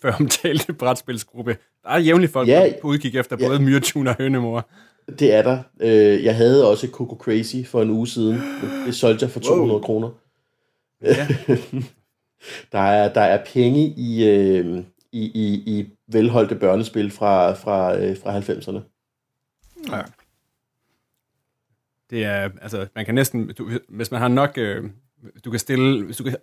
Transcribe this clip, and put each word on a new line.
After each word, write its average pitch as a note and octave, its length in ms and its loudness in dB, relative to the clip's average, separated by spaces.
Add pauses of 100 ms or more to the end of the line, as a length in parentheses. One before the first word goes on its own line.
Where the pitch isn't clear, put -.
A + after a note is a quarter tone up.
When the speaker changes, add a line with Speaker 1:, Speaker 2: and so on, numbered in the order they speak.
Speaker 1:
før B2+ 100 0
omtalte D3 600 -2
brætspilsgruppe. A#2+ 840 -6 (280)
Der G2+ 60 -10
er D3+ 80 2
jævnligt E3+ 340 4
folk B2+ 160 0
Speaker 2:
Ja. D#3+ 240 6 (100)
Speaker 1:
på D3+ 60 -6
udkig C3+ 280 -2
efter B2+ 240 -4
Speaker 2:
Ja. B2+ 80 2
Speaker 1:
både C#3+ 140 2
Myretun C3+ 440 0
og B2 120 0
Hønemor. B2 500 -2 (500)
Speaker 2:
Det B2 160 4
er G#2+ 80 6
der. B2+ 160 2 (220)
Øh, G#2+ 440 6
jeg A2+ 120 2
havde A#2+ 340 6
også G#2+ 160 0
Coco A#2+ 300 -10
Crazy A2+ 400 -4 (100)
for A#2 160 0
en A2 80 0
uge A2+ 180 -2
siden. A#2 320 -2 (460)
Det B2 80 -4
solgte A2+ 300 2
jeg B2 60 -2
for B2 100 -10
Speaker 3:
Wow. - 160 -4
Speaker 2:
to F3 40 2
hundrede A2+ 220 0
kroner. A2+ 280 -4 (920)
Speaker 1:
Ja. - 240 0 (220)
Speaker 2:
<laughs> - 1200 -8
Der G#2+ 60 -4
er, G#2 340 2
der G#2+ 80 2
er G2+ 240 2
penge B2+ 360 2 (160)
i, A2+ 320 0
øh, F#2+ 500 2 (340)
i, A#2 100 -8 (120)
i, A2 180 -2 (260)
i G3+ 100 -6 (200)
velholdte A2+ 460 2
børnespil G#2 560 0
fra, F#2+ 440 2
fra, F#2+ 440 -2
øh, G2 240 -2
fra G2+ 80 -8
halvfemserne. G2+ 520 -8 (1080)
Speaker 1:
Ja. G2+ 80 -6 (2000)
Det A2+ 140 -4
er, G2+ 240 -4 (140)
altså, G#2 320 -10
man A2 100 -10
kan A2+ 100 -4
næsten, B2+ 340 -2 (100)
du, A2+ 120 -12 (180)
hvis A2+ 220 -12
man A#2+ 100 -6
har B2 80 2
nok, C#3 300 0
øh, A2 260 -4 (600)
du A#2+ 60 -12
kan A2+ 100 -4
stille, C3 440 0
hvis A2 120 -14
du - 80 -10
kan, B2+ 180 -6